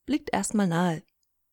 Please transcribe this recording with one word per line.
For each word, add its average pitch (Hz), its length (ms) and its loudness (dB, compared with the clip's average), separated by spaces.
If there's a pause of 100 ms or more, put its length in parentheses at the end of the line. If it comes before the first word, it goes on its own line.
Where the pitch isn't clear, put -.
liegt - 260 -4
erstmal 196 340 0
nahe. 170 360 0 (500)